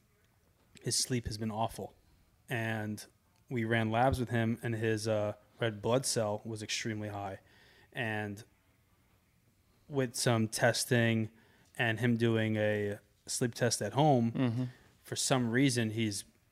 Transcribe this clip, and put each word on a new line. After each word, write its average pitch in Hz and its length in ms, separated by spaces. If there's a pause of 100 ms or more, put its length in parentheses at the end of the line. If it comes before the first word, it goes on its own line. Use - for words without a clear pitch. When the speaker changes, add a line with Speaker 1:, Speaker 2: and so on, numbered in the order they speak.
(840)
Speaker 1:
his - 140
sleep - 300
has 110 100
been 110 140
awful. 107 440 (540)
And 110 560 (440)
we 117 160
ran 113 260
labs 127 300
with 117 80
him, 113 340
and 117 120
his, 110 340
uh, 104 240 (260)
red 107 240
blood 120 240
cell 104 380
was 110 180
extremely 107 460
high. 101 320 (520)
And 107 520 (1400)
with 131 260
some 113 320
testing 113 840 (480)
and 113 220
him 120 180
doing 113 400
a 104 420 (280)
sleep - 280
test - 280
at 104 120
home, 127 420
Speaker 2:
Mm-hmm. 123 260 (400)
Speaker 1:
for - 140
some 123 340
reason, 120 400
he's 107 320 (300)